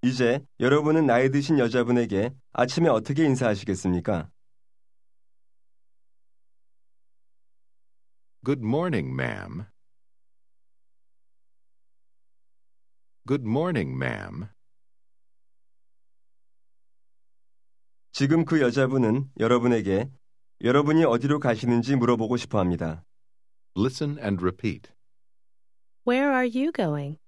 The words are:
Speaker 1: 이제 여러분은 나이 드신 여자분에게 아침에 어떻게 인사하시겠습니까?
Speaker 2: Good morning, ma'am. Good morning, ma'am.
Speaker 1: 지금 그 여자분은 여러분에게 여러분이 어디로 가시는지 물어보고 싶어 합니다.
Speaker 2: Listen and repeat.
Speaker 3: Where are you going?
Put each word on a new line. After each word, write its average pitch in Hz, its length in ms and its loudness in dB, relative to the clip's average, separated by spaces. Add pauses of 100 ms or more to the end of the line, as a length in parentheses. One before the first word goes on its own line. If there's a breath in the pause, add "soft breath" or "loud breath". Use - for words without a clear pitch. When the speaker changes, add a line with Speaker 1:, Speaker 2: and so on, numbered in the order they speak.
Speaker 1:
이제 127 420 2 (160)
여러분은 151 460 4
나이 127 240 4
드신 143 280 2
여자분에게 120 720 2 (220)
아침에 160 380 2
어떻게 135 340 0
인사하시겠습니까? 98 1040 -2 (4000)
Speaker 2:
Good 135 160 -2
morning, 113 540 -2
ma'am. 58 520 -8 (3500)
Good 135 200 -2
morning, 117 500 -2
ma'am. 57 520 -8 (3500)
Speaker 1:
지금 160 340 2
그 160 160 0
여자분은 131 800 0
여러분에게 117 720 0 (500)
여러분이 147 440 4
어디로 139 360 0
가시는지 120 560 0
물어보고 117 400 2
싶어 117 220 -4
합니다. 85 460 -2 (680)
Speaker 2:
Listen 143 440 -2
and 101 240 -4
repeat. 90 500 -4 (1120)
Speaker 3:
Where 269 280 2
are 254 140 0
you 262 260 -2
going? 151 560 -4